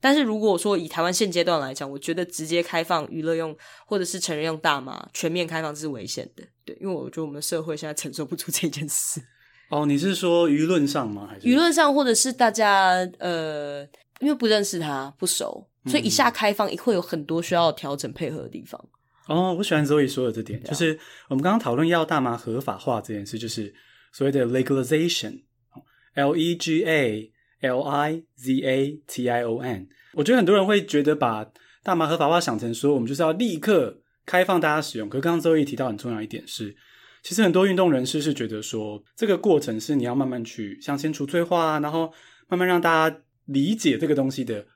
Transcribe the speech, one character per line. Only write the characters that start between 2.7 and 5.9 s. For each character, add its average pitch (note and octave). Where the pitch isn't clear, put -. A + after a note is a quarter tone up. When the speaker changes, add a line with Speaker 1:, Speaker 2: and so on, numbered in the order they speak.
Speaker 1:
放 E3
娱 E3
乐 E3
用 D#3+
或 G#3
者 F#3
是 F3
成 E3+
人 D3+
用 D#3+
大 D3+
麻 C3
全 E3
面 F3
开 D#3+
放 D3+
是 D3+
危 A#2+